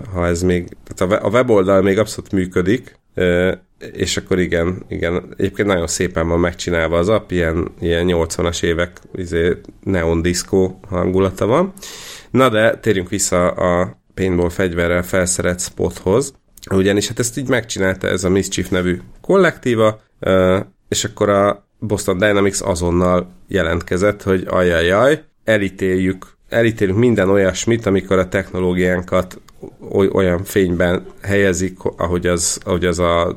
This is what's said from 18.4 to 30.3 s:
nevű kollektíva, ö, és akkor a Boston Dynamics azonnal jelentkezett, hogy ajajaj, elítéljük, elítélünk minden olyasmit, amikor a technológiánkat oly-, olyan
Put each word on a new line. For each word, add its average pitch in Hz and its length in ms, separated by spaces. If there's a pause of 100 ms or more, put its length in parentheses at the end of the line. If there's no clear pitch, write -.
nevű 90 300 (220)
kollektíva, 120 800 (180)
ö, 92 400 (300)
és - 140
akkor 104 260
a 101 380 (120)
Boston 95 380
Dynamics 101 440
azonnal 90 720 (160)
jelentkezett, 90 760
hogy 95 260
ajajaj, 92 720 (200)
elítéljük, 95 840 (240)
elítélünk 110 480
minden 110 320
olyasmit, 101 560
amikor 95 320
a 92 120
technológiánkat 90 1120 (500)
oly-, 98 220
olyan 92 300